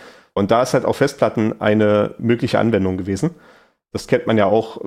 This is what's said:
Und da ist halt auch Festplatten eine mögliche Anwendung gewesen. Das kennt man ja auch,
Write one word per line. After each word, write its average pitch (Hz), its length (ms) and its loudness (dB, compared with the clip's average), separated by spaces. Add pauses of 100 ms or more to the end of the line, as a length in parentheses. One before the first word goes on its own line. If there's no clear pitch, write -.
(340)
Und 101 180 0
da 117 100 4
ist 131 140 -2
halt 123 100 0
auch 110 100 0
Festplatten 113 640 -2
eine 104 600 2
mögliche 117 400 0
Anwendung 98 380 0
gewesen. 98 340 -4 (600)
Das - 160 -10
kennt 120 180 2
man 110 140 2
ja 101 60 4
auch, 110 420 0